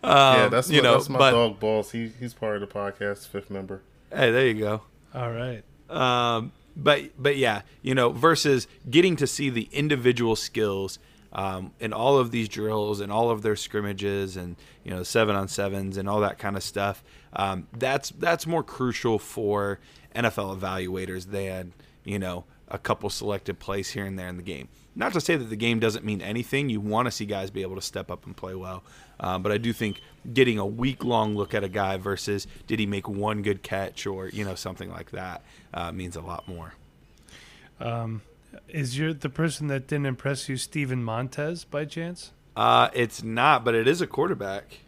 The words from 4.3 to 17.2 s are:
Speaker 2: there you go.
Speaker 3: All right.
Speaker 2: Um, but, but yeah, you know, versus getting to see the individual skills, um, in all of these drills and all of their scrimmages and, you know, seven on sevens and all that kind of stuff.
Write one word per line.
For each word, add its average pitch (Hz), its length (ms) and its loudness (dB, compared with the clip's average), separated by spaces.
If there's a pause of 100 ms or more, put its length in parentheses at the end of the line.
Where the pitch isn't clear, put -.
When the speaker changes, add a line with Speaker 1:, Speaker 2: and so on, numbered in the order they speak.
Speaker 2:
there 131 140 6
you 117 80 4
go. 107 280 -2 (320)
Speaker 3:
All 123 160 -6
right. 117 320 -8 (260)
Speaker 2:
Um, 120 640 0 (240)
but, 143 420 2
but 139 180 2
yeah, 113 260 2 (200)
you 131 120 0
know, 123 160 6
versus 139 560 4 (220)
getting 165 280 6
to 135 100 0
see 143 240 -2
the 117 220 -2
individual 123 600 4
skills, 98 640 -2 (340)
um, 95 460 -4
in 110 140 -6
all 127 260 6
of 120 140 2
these 113 160 -2
drills 107 520 -2
and 101 120 -6
all 117 180 2
of 107 120 -2
their 107 120 0
scrimmages 101 840 -4
and, 87 200 -10 (260)
you - 80 -12
know, 92 140 -6
seven 107 320 2
on 98 100 0
sevens 98 500 -4
and 98 120 -4
all 104 120 2
that 101 180 0
kind 101 180 -4
of 95 80 -6
stuff. 101 400 -4 (300)